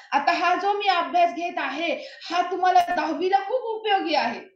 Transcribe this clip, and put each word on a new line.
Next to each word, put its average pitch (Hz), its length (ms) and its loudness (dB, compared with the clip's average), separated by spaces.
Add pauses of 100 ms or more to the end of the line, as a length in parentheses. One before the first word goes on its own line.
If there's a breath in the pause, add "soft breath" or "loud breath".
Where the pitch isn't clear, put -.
(120 loud breath)
आता 277 200 2
हा 349 240 2
जो 392 180 0
मी 403 140 -4
अभ्यास 349 460 2
घेत 349 240 -6
आहे, 294 500 -4 (240 loud breath)
हा 359 200 0
तुम्हाला 359 280 4 (160)
दहावीला 320 420 0
खूप 427 240 -2
उपयोगी 403 540 -2
आहे. 233 240 0 (160)